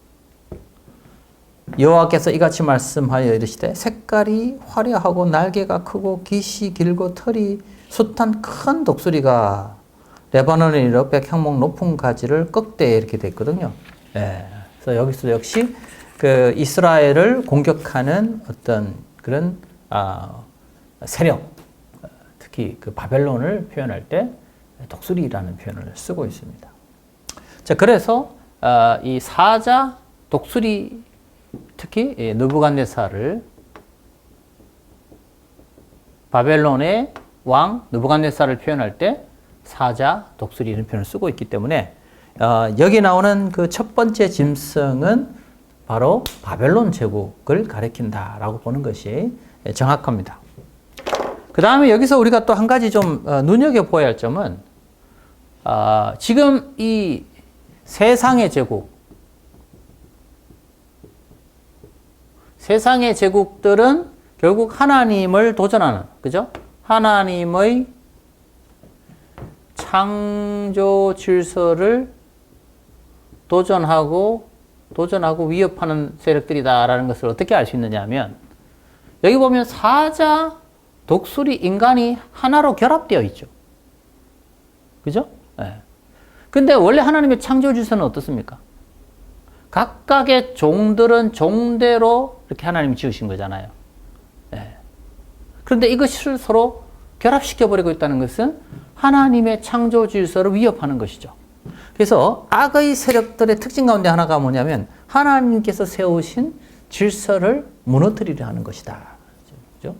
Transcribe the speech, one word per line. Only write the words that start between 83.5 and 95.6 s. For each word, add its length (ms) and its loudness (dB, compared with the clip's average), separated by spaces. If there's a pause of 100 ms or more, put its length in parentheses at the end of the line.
그죠? 260 -4 (320)
예. 220 -12 (680)
근데 240 4
원래 280 6
하나님의 380 2
창조 340 0
질서는 300 -2
어떻습니까? 540 -6 (1120)
각각의 840 0
종들은 800 2
종대로 1160 0
이렇게 160 -12
하나님이 320 -2
지으신 300 -6
거잖아요. 420 -10 (840)
예. 220 -16 (880)